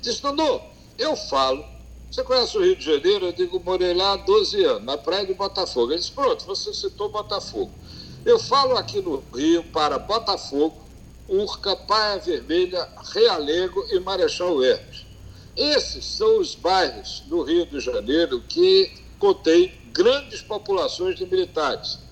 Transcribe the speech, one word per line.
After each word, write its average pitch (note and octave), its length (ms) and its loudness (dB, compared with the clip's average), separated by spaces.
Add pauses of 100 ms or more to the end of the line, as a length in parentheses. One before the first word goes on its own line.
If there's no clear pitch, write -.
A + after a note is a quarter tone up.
Disse, A#3+ 200 -6
"Dodô, C#4+ 400 0 (360)
eu D#4 200 -2
falo, C3+ 480 0 (440)
você B4+ 140 -6
conhece B4 340 0
o G4+ 60 2
Rio F#3 140 6
de - 80 -12
Janeiro?" F3+ 400 2
Eu F3 80 -2
digo, F3+ 260 -2
"Morei F3+ 340 0
lá G3 200 2
há - 20 0
doze G3 480 2
anos, A2+ 220 2
na C#3 120 -4
praia F#3+ 280 -2
de F#3+ 80 -4
Botafogo." F#3 580 -2
Ele E3+ 80 -2
disse, - 120 -6
"Pronto, - 340 0
você G4 280 -8
citou - 360 -6
Botafogo. - 640 -6 (520)
Eu A#3+ 160 6
falo C4 380 2
aqui G3+ 240 -4
no D#3 200 -4 (140)
Rio D#3+ 280 2
para D3 360 0
Botafogo, D#3+ 760 -2 (500)
Urca, G3 480 -2
Praia G#3 440 0
Vermelha, E3+ 680 -2 (240)
Realengo F3+ 800 2
e F#3+ 80 2
Marechal F3+ 640 0
Hermes. - 420 0 (520)
Esses - 480 -2
são - 340 2
os - 160 -4
bairros - 680 -2
do D#3 160 -2
Rio D#3+ 240 0
de C#3+ 160 -8
Janeiro C#3+ 680 -2
que F#4+ 460 4 (260)
contêm F#3 540 4 (180)
grandes B3+ 500 2
populações F#3 760 -4
de F#3 80 -6
militares E3+ 760 -2 (100)